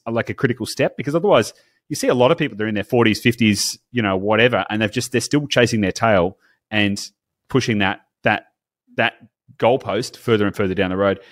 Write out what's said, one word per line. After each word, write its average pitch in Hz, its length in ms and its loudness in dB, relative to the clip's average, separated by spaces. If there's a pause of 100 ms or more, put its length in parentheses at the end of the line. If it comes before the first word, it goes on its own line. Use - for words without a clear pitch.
uh, 113 40 -8
like, 113 200 -4
a - 20 -8
critical 123 320 -4
step? - 320 -4
Because 143 160 -6
otherwise, 165 400 2 (340)
you 147 80 -8
see - 120 -4
a 190 80 2
lot 123 160 4
of 170 80 2
people, 110 180 -4
they're 107 80 -4
in 110 80 -4
their 101 100 -2
forties, 113 380 2
fifties, 110 560 2 (140)
you 120 100 -2
know, 98 160 0
whatever, 107 540 2
and 107 100 -2
they've 107 100 0
just, - 200 -6
they're 120 100 0
still 147 240 -2
chasing 120 360 2
their 92 100 0
tail 98 480 0 (320)
and 101 400 -2 (360)
pushing 120 300 0
that, 98 240 -2 (220)
that, - 240 -2 (480)
that 117 180 0 (440)
goalpost 113 600 0
further 104 300 0
and 95 80 -4
further 95 180 -2
down 92 160 -2
the 92 80 -4
road. 98 220 0 (120)